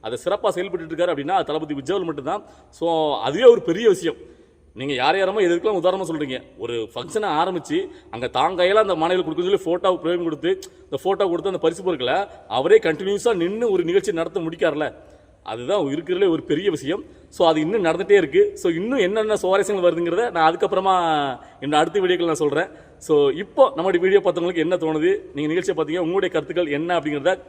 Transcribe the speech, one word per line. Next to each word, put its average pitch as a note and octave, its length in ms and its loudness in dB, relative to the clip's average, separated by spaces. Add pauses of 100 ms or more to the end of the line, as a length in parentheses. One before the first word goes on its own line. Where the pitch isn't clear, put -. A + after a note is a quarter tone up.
அதை A#2 180 -6
சிறப்பா G3+ 320 -2
செயல்பட்டு F3+ 360 -6
இருக்காரு E3+ 220 -2
அப்படின்னா, D3 260 -4
அது D3+ 100 -6
தளபதி D3+ 300 -6
விஜய் D3 160 -4
அவர்கள் E3+ 160 -4
மட்டும்தான். D3 320 -8 (360)
So, E3 60 -2 (420)
அதுவே G3 260 4
ஒரு G3+ 140 0
பெரிய G3+ 260 0
விஷயம். E3 240 -4 (640)
நீங்க C#3 220 -4
யார் D#3+ 180 2
யாரமோ G3 240 0
எதுக்கெல்லாம் F3 380 0
உதாரணமா F3+ 260 -2
சொல்றீங்க, D3 280 -6 (280)
ஒரு A#2+ 100 -8 (180)
ஃபங்க்ஷனை F3+ 360 -6 (140)
ஆரம்பிச்சு F3+ 360 -4 (360)
அங்க A#2+ 120 -6 (120)
தாங்க E3+ 240 0
கையில G#3 240 4
அந்த F#3+ 140 0
மாணவிகள் F3 280 0
கொடுக்க E3+ 200 -4
சொல்லி F#3+ 200 0
போட்டோ F3+ 340 0
பிரேம் F3 260 -2
கொடுத்து, D#3 220 -4 (380)
இந்த C#3 160 -6
போட்டோ F#3+ 260 0
கொடுத்து, F3 240 -4
அந்த E3+ 100 -6
பரிசு D#3+ 220 0
பொருட்களை C#3+ 320 -2 (400)
அவரே F3+ 200 8 (100)
கண்டினியூஸா G3 440 0 (120)
நின்னு G#3+ 300 0
ஒரு F3 140 2
நிகழ்ச்சி F#3 320 0
நடத்த E3 260 -4
முடிக்காருல, D#3+ 400 -2 (640)
அதுதான் C#3 440 -2
இருக்கிறதுலே F3 400 -2
ஒரு D3+ 160 -4
பெரிய F3 260 0
விஷயம். D3 260 -6 (340)
So, F#3+ 120 2
அது D#3 160 4
இன்னும் G3 220 -2
நடந்துட்டே F#3 340 2
இருக்கு. E3 220 2 (180)
So, F#3 80 0 (100)
இன்னும் A#3 280 0
என்னென்ன G#3+ 360 0
சுவாரஸ்யங்கள் F#3+ 440 2
வருதுங்கிறத E3+ 380 2 (100)
நான் D#3+ 140 4
அதுக்கப்புறமா F#3+ 460 2 (680)
என்னோட D3 200 2
அடுத்த E3 200 0
வீடியோக்கள் E3+ 300 0
நான் D3+ 120 -2
சொல்றேன். D3+ 260 0 (360)
So, D#3 80 2 (280)
இப்போ C4 220 4 (120)
நம்மளுடைய F3 300 0
வீடியோ G3 160 6
பார்த்தவங்களுக்கு F3 440 0
என்ன F3+ 180 0
தோணுது, D#3+ 280 0 (220)
நீங்க D3+ 180 -4
நிகழ்ச்சியை F3 260 -2
பார்த்தீங்க, D#3+ 280 -2
உங்களுடைய F#3 300 -2
கருத்துக்கள் D#3 420 -2
என்ன E3+ 200 -2
அப்படிங்கிறத D3 380 -2 (120)